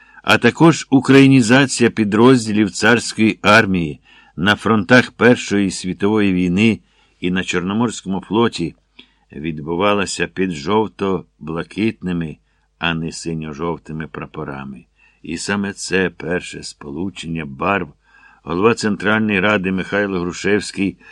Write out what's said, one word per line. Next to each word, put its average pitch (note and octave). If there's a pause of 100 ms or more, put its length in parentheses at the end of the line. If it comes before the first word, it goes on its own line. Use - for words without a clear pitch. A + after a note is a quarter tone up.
(220)
а A2
також D3+
українізація C3
підрозділів A2
царської G#2+
армії F#2+ (360)
на G2
фронтах A2
Першої G#2
світової G2+
війни F#2 (400)
і F2+
на F#2
Чорноморському F#2+
флоті G#2 (580)
відбувалася E2+
під F#2
жовто-блакитними, F2 (420)
а E2+
не D#2+
синьо-жовтими D#2
прапорами. C#2+ (380)
І E2+
саме G3+
це F#2
перше E2
сполучення D#2+
барв E2 (540)
голова F#2+
Центральної G#2+
Ради F#2+
Михайло G2
Грушевський F#2 (160)